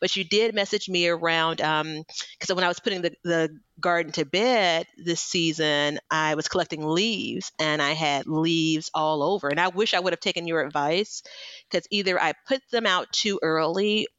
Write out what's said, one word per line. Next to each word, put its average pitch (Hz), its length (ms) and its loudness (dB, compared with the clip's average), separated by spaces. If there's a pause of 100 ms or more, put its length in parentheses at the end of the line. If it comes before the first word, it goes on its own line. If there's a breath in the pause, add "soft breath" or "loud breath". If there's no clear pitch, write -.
But 185 160 0
you 190 80 -2
did 214 300 2
message 208 340 -2
me 175 200 2
around, 165 540 2
um, 156 420 0 (360 loud breath)
'cause 190 140 -2
when 185 100 0
I 175 40 4
was 175 120 -4
putting 185 220 -4
the, 170 100 0 (120)
the 165 260 0 (300)
garden 170 340 0
to 160 120 0
bed 185 600 2 (120)
this 170 240 -2
season, 156 760 0 (120)
I 156 260 2
was 156 120 -2
collecting 156 380 -2
leaves, 185 760 -2
and 151 220 0
I 143 100 2
had 147 340 0
leaves 160 680 0
all 156 280 0
over. 175 260 0
And 147 120 0
I 185 80 4
wish 202 260 0
I 180 60 2
would 180 140 0
have 165 60 -4
taken 175 280 -2
your 160 140 2
advice, 151 600 -2 (480 loud breath)
'cause 175 200 -2
either 190 300 2
I 156 140 2 (140)
put 269 140 0 (100)
them 226 140 2
out 185 260 2
too 202 300 0
early, 175 680 2 (100)